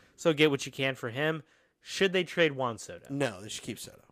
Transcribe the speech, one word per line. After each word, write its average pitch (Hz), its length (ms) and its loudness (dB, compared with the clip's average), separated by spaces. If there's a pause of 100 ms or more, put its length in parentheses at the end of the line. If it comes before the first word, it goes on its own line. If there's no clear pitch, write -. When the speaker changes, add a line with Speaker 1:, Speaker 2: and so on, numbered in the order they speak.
(160)
Speaker 1:
So 165 180 2
get 151 160 6
what 139 160 0
you 131 60 -8
can 135 220 0
for 127 140 -8
him. 151 340 -2 (380)
Should 190 320 0
they 180 120 2
trade 160 280 2
Juan 123 240 -2
Soto? - 320 -14
Speaker 2:
No, 131 320 -2
they 107 80 -12
should - 140 -10
keep 110 160 -8
Soto. - 340 -16